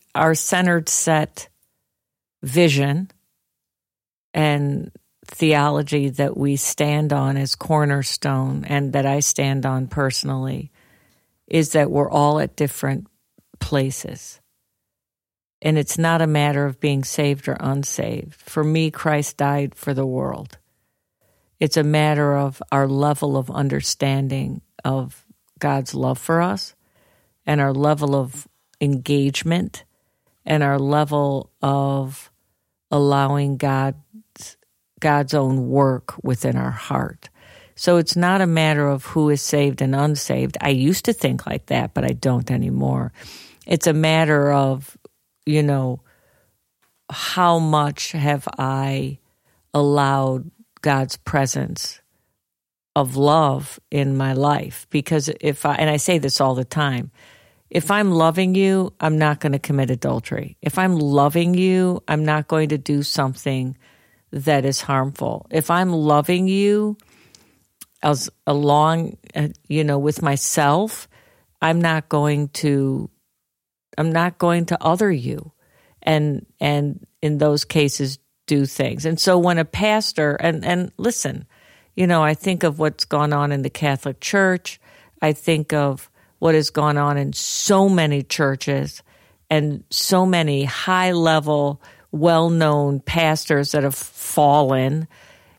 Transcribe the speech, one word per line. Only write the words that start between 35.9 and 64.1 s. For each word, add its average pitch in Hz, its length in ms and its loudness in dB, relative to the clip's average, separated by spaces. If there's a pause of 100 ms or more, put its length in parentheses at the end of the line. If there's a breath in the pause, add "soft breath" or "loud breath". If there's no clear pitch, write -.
within 127 360 -2
our 127 140 -2
heart. - 580 -6 (460 soft breath)
So 175 220 4
it's 165 180 0
not 180 260 2
a 185 60 4
matter 156 400 2
of 135 180 -2
who 151 260 2
is 143 100 0
saved 143 400 0
and 135 140 0
unsaved. 139 680 -2
I 143 80 0
used 139 360 2
to 156 80 2
think 127 340 -2
like - 200 -8
that, - 280 -2
but - 100 -2
I - 80 0
don't 123 380 -2
anymore. 67 600 -2 (540 loud breath)
It's 170 220 0
a 160 60 4
matter 156 580 4
of, 139 440 0 (500)
you 151 180 2
know, 135 380 0 (1080)
how 175 500 2
much 151 540 0
have 147 340 0 (100)
I 135 600 -4 (540)
allowed 139 760 2 (320)
God's 135 360 0
presence - 840 -4 (920)
of 131 200 -2
love 143 640 2 (120)
in 139 260 0
my 135 160 -2
life? 139 560 -2
Because 147 400 -2 (120)
if 147 240 -2
I, 147 100 0
and 156 140 0
I 151 80 0
say 175 200 0
this 135 240 -2
all 131 140 2
the 127 100 -4
time, 143 460 -4 (580 soft breath)
if 170 220 0
I'm 202 200 2
loving 170 440 2
you, 190 440 2
I'm 156 180 0
not 151 220 2
gonna 139 200 -2
commit 135 300 -2
adultery. 127 720 -4
If - 160 -4
I'm 185 200 2
loving 147 580 2
you, 185 520 2
I'm 151 160 0
not 151 240 0
going 156 220 0
to 151 80 -2
do 143 260 -2
something 131 720 -4 (540 soft breath)